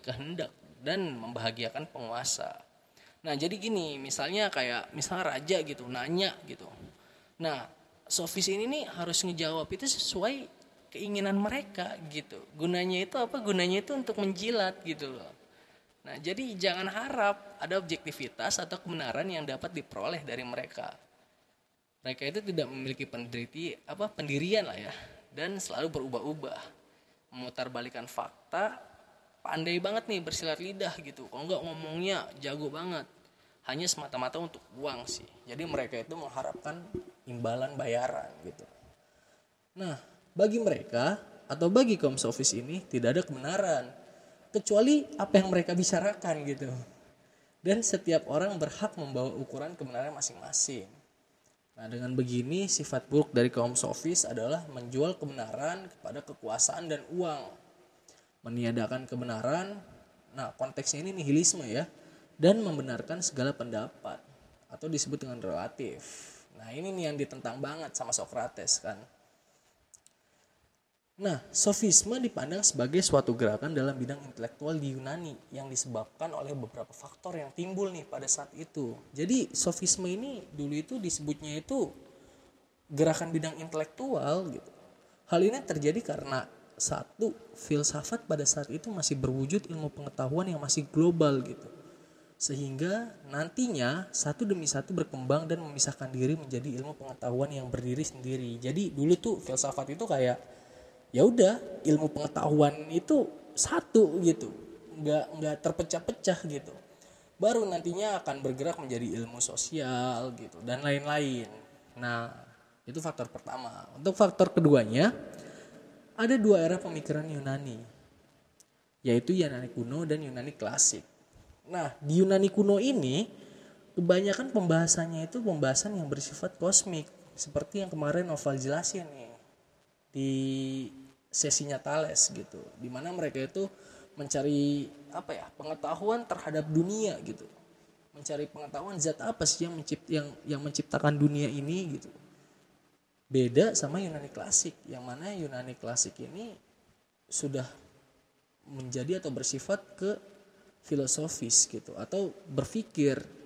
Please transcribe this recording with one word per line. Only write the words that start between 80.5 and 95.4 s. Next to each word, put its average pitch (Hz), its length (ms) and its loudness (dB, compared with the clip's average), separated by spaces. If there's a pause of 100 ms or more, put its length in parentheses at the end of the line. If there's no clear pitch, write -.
dulu 147 240 -4
itu 160 240 -6
disebutnya 151 560 -6
itu 196 320 -2 (1040)
gerakan 160 400 4
bidang 160 320 -2
intelektual 160 960 -2
gitu. - 120 -18 (600)
Hal 170 80 8
ini 208 240 6
terjadi 156 400 2
karena 139 480 -4 (240)
satu, - 560 -2 (240)
filsafat 147 720 0
pada 147 160 0
saat 143 240 2
itu 156 240 -6
masih 160 240 -2
berwujud 135 560 0
ilmu 156 240 -6
pengetahuan 147 560 -2
yang 160 80 -2
masih 143 320 0
global 156 560 6
gitu. - 240 -12 (640)
Sehingga 156 800 -2 (160)
nantinya 165 800 0
satu - 320 -2
demi 180 240 0
satu 139 240 0
berkembang 147 560 0